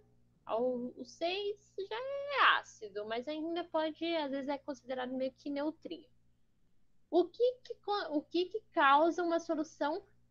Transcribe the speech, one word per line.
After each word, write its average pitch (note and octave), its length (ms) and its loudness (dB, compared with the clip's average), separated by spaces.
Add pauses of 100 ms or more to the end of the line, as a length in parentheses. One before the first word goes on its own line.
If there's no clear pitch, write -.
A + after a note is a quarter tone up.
(460)
O, B3 500 -2
o C4 80 -12
seis G4+ 760 -4
já G4+ 180 -6
é C5+ 600 2
ácido, G#3 460 -10
mas A#3 240 -6
ainda E4 360 -4
pode, D#4+ 520 -2
às C#4+ 140 -2
vezes, C#4 180 -4
é C#4+ 80 -2
considerado B3+ 560 -8
meio C4 200 -2
que - 180 -10
neutrinho. D4+ 580 -6 (1000)
O F4 160 6
que B4 260 2 (120)
que A#4 100 -10
co-, G4+ 420 -2
o D4 60 0
que F4+ 240 0
que G#4+ 160 -6 (100)
causa D#4 500 6
uma E4+ 160 2
solução D#4+ 640 -2 (280)